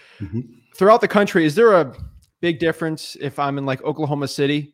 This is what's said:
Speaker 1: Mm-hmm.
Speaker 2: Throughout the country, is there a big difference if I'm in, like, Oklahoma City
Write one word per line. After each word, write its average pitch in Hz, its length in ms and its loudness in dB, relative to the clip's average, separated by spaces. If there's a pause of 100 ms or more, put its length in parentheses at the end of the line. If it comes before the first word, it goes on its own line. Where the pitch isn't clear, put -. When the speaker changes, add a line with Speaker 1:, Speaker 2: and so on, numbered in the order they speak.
(200)
Speaker 1:
Mm-hmm. 101 220 -6 (340)
Speaker 2:
Throughout 220 260 4
the 196 60 0
country, 196 380 2
is 147 80 2
there 220 200 6
a 151 220 2 (460)
big 175 160 -2
difference 160 640 -4
if 143 160 -8
I'm 143 220 -2
in, 139 80 -4
like, 131 160 -4
Oklahoma 143 440 -2
City 147 460 -2